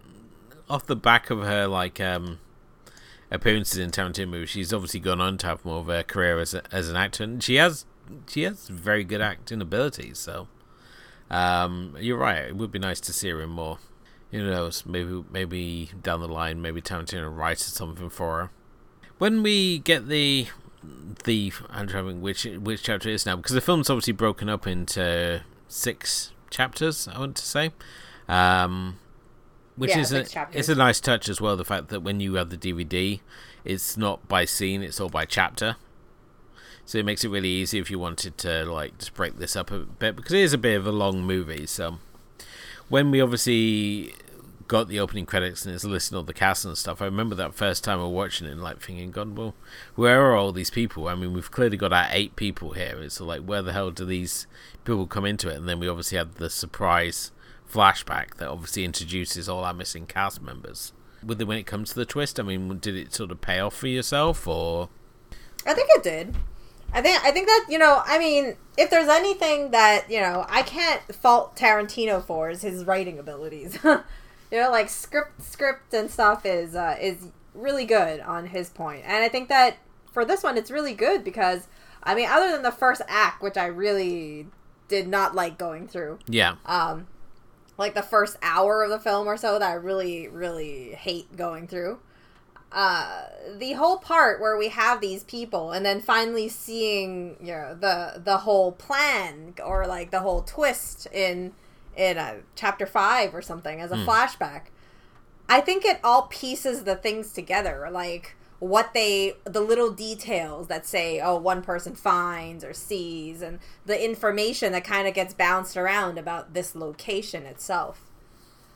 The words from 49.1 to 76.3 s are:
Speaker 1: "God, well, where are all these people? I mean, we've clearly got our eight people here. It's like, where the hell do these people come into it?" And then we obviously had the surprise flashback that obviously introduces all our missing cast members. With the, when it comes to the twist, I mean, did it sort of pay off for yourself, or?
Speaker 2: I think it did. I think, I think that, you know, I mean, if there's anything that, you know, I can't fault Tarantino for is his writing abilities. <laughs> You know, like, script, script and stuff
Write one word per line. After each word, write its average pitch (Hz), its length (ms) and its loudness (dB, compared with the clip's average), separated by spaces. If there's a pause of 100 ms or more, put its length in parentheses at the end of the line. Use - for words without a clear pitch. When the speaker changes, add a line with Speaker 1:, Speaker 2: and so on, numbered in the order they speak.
Speaker 1:
"God, 104 260 -8
well, 110 180 -8 (400)
where 123 300 6
are 127 100 8
all 101 160 4
these 92 200 -4
people? 104 360 -2
I 90 80 -2
mean, 90 160 -4
we've 90 200 -6
clearly 117 260 2
got 90 160 0
our 87 180 4
eight 101 240 -2
people 92 380 -6
here. 90 260 -6
It's 76 220 -12
like, 82 220 -8
where 101 180 -4
the 90 100 -4
hell 92 200 -2
do 87 120 -10
these 90 420 -4 (380)
people 98 240 0
come 98 180 -4
into 101 220 -2
it?" 80 80 -6
And 82 140 -6
then 87 100 -2
we 87 80 -2
obviously 85 300 -4
had 82 180 -4
the 82 140 -6
surprise 85 840 0 (400)
flashback - 640 4
that 80 140 -8
obviously 85 360 -6
introduces 85 640 -6
all 90 160 -4
our 90 100 -4
missing 85 320 -10
cast 98 360 -4
members. - 520 -14 (300)
With 113 140 -6
the, 110 80 -2
when 107 120 -2
it 104 80 -8
comes 104 240 -6
to - 60 -10
the 123 100 -4
twist, 143 340 -4
I 120 40 -2
mean, 95 360 -4
did 101 160 -6
it 80 180 -10
sort 98 180 -6
of 90 100 -12
pay 92 180 0
off 101 160 -2
for - 120 -6
yourself, 143 600 0
or? 85 420 -2 (760)
Speaker 2:
I 302 80 2
think 539 180 4
it - 120 10
did. 170 320 -4 (580)
I 240 80 2
think, 320 220 6
I 277 80 6
think 359 160 2
that, 440 220 8
you 302 80 2
know, 302 280 10
I 285 120 4
mean, 294 380 2 (220)
if 320 120 6
there's 330 200 6
anything 320 600 4
that, 214 380 8
you 220 100 0
know, 180 300 2
I 240 140 4
can't 320 380 0 (120)
fault - 420 6
Tarantino 214 680 4
for 160 260 -2
is 180 120 -8
his 180 240 -6
writing 185 340 0
abilities. 151 640 -10
<laughs> 302 40 6 (640)
You 226 80 0
know, 247 120 4
like, 220 180 4
script, - 540 -6
script - 500 -4
and 214 160 0
stuff 214 340 4